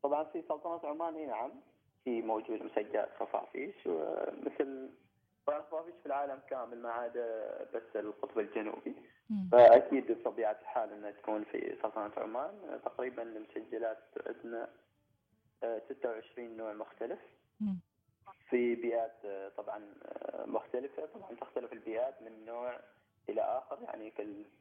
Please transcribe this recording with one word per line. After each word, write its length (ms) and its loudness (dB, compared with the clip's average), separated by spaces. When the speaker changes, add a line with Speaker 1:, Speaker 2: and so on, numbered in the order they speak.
Speaker 1:
طبعًا 200 2
في 240 -8
سلطنة 420 -4
عمان، 260 -4
إي 100 -8
نعم، 260 -4
في 180 -2
موجود 420 -4
مسجات 460 -2
خفافيش، 560 -6
ومثل 1040 -4
الخفافيش 500 -6
في 60 -18
العالم 340 -4
كامل 280 -8
ما 140 -8
عدا 680 -4
بس 220 -6
القطب 440 -4
الجنوبي. 560 -4
Speaker 2:
مم. 220 -2
Speaker 1:
فأكيد 600 12
بطبيعة 500 0
الحال 320 -4
أنها 180 -10
تكون 320 -4
في 380 -4
سلطنة 360 -4
عمان. 680 -6
تقريبًا 380 -4
المسجلات 800 -6
عندنا، 420 -8
آه، 260 -2
ستة 200 -4
وعشرين 480 -10
نوع 160 -6
مختلف 460 -8
Speaker 2:
مم. 200 -2
Speaker 1:
في 260 2
بيئات، 400 -2
آه، 240 -8
طبعًا، 440 -10
آه، 400 -10
مختلفة. 600 -4
طبعًا 360 -14
تختلف 320 -8
البيئات 480 -4
من 240 -16
نوع 340 -8
إلى 120 0
آخر، 400 -2
يعني 300 -10
كل 340 -8